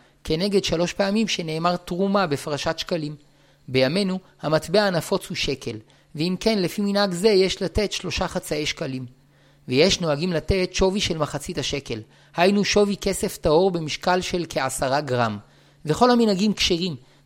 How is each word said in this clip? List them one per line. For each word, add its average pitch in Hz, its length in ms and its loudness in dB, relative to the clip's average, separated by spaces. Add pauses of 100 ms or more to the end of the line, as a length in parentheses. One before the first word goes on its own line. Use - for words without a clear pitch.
(240)
כנגד 185 400 2
שלוש 175 280 0
פעמים 202 360 0
שנאמר 165 480 -2
תרומה 196 500 0
בפרשת 151 520 -4
שקלים. 151 380 -6 (520)
בימינו, 165 500 2 (240)
המטבע 160 400 2
הנפוץ 185 460 -2
הוא 170 80 -8
שקל, 127 400 -4 (380)
ואם 170 260 -2
כן, 220 180 2
לפי 185 240 -2
מנהג 202 300 0
זה 175 160 2
יש 190 340 2
לתת 196 300 -2
שלושה 175 360 -4
חצאי 151 380 -4
שקלים. 131 400 -6 (640)
ויש 151 320 4
נוהגים 165 320 0
לתת 185 400 0
שווי 190 280 2
של 165 180 -2
מחצית 151 400 -4
השקל, 139 420 -6 (360)
היינו 196 280 4
שווי 208 320 2
כסף 190 400 -4
טהור 175 340 4
במשקל 175 500 -2
של 180 280 -4
כעשרה 135 520 -2
גרם. 120 380 0 (460)
וכל 196 260 4
המנהגים 220 420 4
כשרים, 170 440 -2 (300)